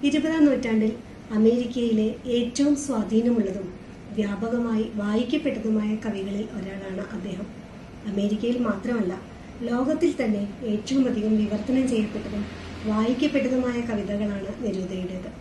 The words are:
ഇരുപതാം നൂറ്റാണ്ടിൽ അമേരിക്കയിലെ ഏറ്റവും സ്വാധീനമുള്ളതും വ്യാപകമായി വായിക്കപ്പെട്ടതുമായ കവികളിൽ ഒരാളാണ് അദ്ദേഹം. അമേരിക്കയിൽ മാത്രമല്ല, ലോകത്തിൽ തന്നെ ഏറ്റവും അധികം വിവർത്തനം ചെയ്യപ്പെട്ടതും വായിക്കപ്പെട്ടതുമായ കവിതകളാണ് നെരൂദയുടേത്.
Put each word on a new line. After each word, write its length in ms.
ഇരുപതാം 420
നൂറ്റാണ്ടിൽ 540
അമേരിക്കയിലെ 840
ഏറ്റവും 500
സ്വാധീനമുള്ളതും 1080
വ്യാപകമായി 800
വായിക്കപ്പെട്ടതുമായ 1000
കവികളിൽ 560
ഒരാളാണ് 500
അദ്ദേഹം. 440
അമേരിക്കയിൽ 500
മാത്രമല്ല, 640
ലോകത്തിൽ 640
തന്നെ 380
ഏറ്റവും 480
അധികം 280
വിവർത്തനം 500
ചെയ്യപ്പെട്ടതും 580
വായിക്കപ്പെട്ടതുമായ 920
കവിതകളാണ് 800
നെരൂദയുടേത്. 760